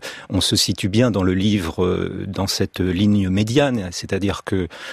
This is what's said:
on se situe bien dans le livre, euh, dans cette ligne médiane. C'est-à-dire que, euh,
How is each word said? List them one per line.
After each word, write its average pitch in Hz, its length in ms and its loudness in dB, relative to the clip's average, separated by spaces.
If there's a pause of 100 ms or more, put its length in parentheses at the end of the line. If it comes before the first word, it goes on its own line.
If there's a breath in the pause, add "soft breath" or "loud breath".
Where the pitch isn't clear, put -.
(300 loud breath)
on 92 120 0
se - 160 0
situe - 320 0
bien 113 220 4
dans 95 120 2
le 92 100 4
livre, 95 520 0
euh, 90 420 -2
dans 95 200 -4
cette - 340 -2
ligne 95 480 2
médiane. 110 640 2
C'est-à-dire 95 520 -4
que, - 120 -2
euh, 92 120 0 (240 loud breath)